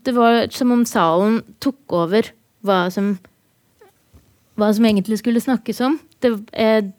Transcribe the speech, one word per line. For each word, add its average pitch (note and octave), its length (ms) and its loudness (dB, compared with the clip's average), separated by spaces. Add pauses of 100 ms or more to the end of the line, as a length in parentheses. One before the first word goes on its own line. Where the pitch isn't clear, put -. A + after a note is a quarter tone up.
det B3+ 120 -2
var A#3 400 2
som B3 180 0
om A#3+ 140 2
salen G3 540 0 (220)
tok - 340 -4
over F3+ 340 0 (340)
hva F#3+ 280 2
som, G3+ 220 -2 (1400)
hva D#4 160 2
som A3+ 140 2
egentlig G#3 340 0
skulle A#3 220 0
snakkes A#3+ 420 -4
om. D4+ 140 -2 (240)
Det, A#3 100 0 (200)
eh, A3 280 2 (180)